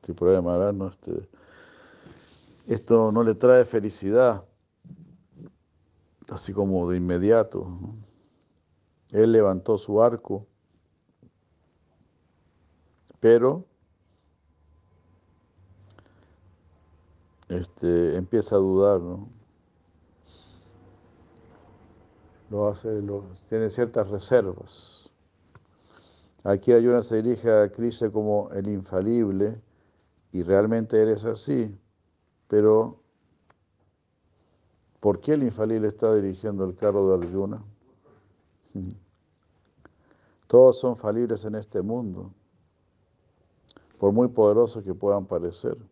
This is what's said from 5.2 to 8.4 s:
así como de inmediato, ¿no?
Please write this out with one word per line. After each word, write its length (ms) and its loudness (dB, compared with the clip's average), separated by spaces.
así 240 -12
como 360 -2
de 80 -2
inmediato, 680 0
¿no? 300 -14